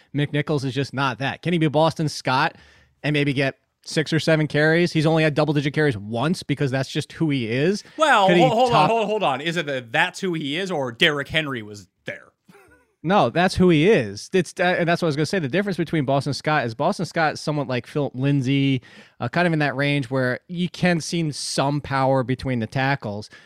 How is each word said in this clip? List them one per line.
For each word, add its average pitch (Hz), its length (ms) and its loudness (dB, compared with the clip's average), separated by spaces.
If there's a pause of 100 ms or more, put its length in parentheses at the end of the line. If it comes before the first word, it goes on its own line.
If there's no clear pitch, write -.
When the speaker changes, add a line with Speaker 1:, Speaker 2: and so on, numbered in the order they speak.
(160)
Speaker 1:
McNichols 147 480 -2
is 131 100 -4
just 135 200 -4
not 131 260 -2
that. 131 220 -6
Can 170 100 -4
he 175 80 0
be 160 80 2
Boston 151 400 2
Scott 139 480 -2 (480)
and 143 80 0
maybe 143 220 2
get 135 260 -2 (240)
six - 300 -2
or 156 80 4
seven 156 260 2
carries? 160 460 2
He's 156 120 2
only 160 180 4
had 156 100 2
double-digit 143 400 0
carries 151 240 0
once 117 460 -4
because 143 280 -2
that's 131 180 -4
just - 220 -6
who 160 180 -2
he 127 220 -2
is. 160 320 0 (140)
Speaker 2:
Well, 254 300 4
Speaker 1:
Could 180 100 6
he 175 60 6
Speaker 2:
hold, 247 100 4
hold 240 160 4
on, - 20 0
Speaker 1:
top 220 180 4
Speaker 2:
hold, 226 180 2
hold 208 160 -2
on. 135 180 0
Is 165 160 -4
it 160 80 -4
that 127 260 -6
that's 170 300 0
who 185 120 -2
he 147 220 -4
is, 190 160 -6
or 135 220 -4
Derrick 147 340 2
Henry 143 340 -4
was 104 280 -16 (160)
there? - 180 -12 (800)
Speaker 1:
No, 160 260 2
that's 180 260 0
who 185 140 6
he 160 180 6
is. 117 460 0
It's, 185 260 0
uh, 180 40 2
and 175 260 0
that's 170 120 0
what 180 40 -2
I 160 40 2
was 135 60 -2
gonna 151 120 0
say. 196 120 -2
The 147 80 -4
difference 190 300 -2
between 160 260 0
Boston 139 300 0
Scott 151 320 0
is 113 80 -4
Boston 165 320 -2
Scott 156 280 0
is - 60 -8
somewhat 147 280 -4
like 123 200 -4
Philip 143 280 -4
Lindsay, 139 680 2 (380)
uh, 120 100 -4
kind 175 180 0
of 165 60 0
in 156 60 0
that 139 160 0
range 143 340 -2
where 127 380 -2
you 175 200 -6
can 175 320 0
see 160 320 -4
some 143 480 -2
power 135 440 0
between 127 360 -4
the 110 80 -4
tackles. 131 600 -4 (160)